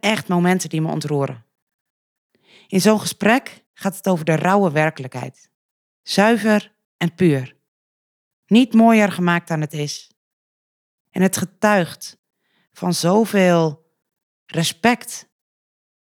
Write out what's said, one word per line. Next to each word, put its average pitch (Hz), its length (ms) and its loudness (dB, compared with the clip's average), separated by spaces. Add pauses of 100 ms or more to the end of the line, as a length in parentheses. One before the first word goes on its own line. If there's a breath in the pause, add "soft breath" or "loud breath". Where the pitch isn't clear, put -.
echt 208 280 -2
momenten 180 400 0
die 156 120 -4
me 156 100 -4
ontroeren. 143 540 -6 (1200 soft breath)
In 190 140 0
zo'n 208 200 4
gesprek - 720 -2
gaat - 240 -8
het - 120 -6
over 170 160 0
de 160 100 0
rauwe 180 360 2
werkelijkheid. 139 800 -6 (520)
Zuiver 208 720 0 (240)
en 175 180 -4
puur. 139 420 0 (920)
Niet 233 280 2
mooier 220 380 4
gemaakt 175 360 -2
dan 160 120 -4
het 151 120 -6
is. 147 380 -10 (1000)
En 180 120 -4
het 190 140 0
getuigt - 840 -4 (540)
van 180 220 -6
zoveel 180 920 0 (600)
respect - 840 -4 (760)